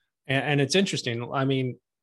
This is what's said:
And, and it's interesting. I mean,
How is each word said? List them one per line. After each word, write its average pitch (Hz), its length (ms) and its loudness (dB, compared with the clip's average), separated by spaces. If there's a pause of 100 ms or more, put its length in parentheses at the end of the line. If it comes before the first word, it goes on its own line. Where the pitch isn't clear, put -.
(260)
And, 135 180 0
and 143 160 2
it's 139 140 2
interesting. 123 580 0
I 135 120 0
mean, 131 340 0 (240)